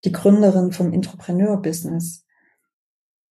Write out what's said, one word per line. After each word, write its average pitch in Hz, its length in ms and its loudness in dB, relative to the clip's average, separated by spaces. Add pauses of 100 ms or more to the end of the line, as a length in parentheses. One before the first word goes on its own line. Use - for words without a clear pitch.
Die 180 80 0
Gründerin 190 600 4
vom 175 220 -2
Entrepreneur-Business, 170 1300 -4 (1040)